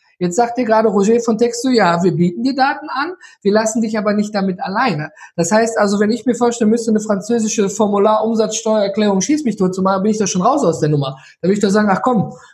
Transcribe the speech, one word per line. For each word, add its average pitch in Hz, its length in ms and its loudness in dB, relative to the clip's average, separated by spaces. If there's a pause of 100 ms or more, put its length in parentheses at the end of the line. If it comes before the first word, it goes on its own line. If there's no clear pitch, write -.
(180)
Jetzt 175 180 -4
sagt 233 220 0
dir 247 80 -2
gerade 220 220 2
Roger 202 320 4
von 233 180 0
Texto, 240 320 0
„Ja, 180 320 2
wir 180 120 2
bieten 175 280 0
die 269 120 -2
Daten 285 360 -2
an, 294 240 -6 (260)
wir 196 100 0
lassen 214 300 0
dich 220 160 -2
aber 208 160 0
nicht 208 220 -2
damit 190 260 -2
alleine.“ 180 480 -2 (280)
Das 170 140 -2
heißt 226 280 2
also, 202 200 2
wenn 208 120 2
ich 240 160 -6
mir 240 80 2
vorstellen 240 340 0
müsste, 226 220 0
eine 214 100 2
französische 208 720 -2
Formular-Umsatzsteuererklärung 214 1500 0
schieß 302 220 0
mich 220 120 -2
tot 180 180 0
zu 190 60 -4
machen, 190 220 0
bin 214 100 2
ich 208 60 -2
doch 202 100 0
schon 180 140 -2
raus 262 220 2
aus 165 160 0
der 151 100 2
Nummer. 143 260 -2 (240)
Da 170 80 0
würde 196 60 2
ich 208 60 -2
doch 208 100 2
sagen, 208 200 2
„Ach 185 120 0
komm, 247 320 0 (180)